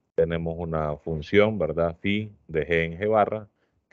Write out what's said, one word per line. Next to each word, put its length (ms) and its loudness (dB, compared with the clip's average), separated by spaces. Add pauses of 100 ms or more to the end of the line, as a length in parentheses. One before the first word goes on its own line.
(160)
Tenemos 420 0
una 400 -4
función, 640 2
¿verdad? 420 0
Phi 300 -2 (160)
de 200 -2
G 180 2
en 140 -8
G 100 0
barra, 400 2 (440)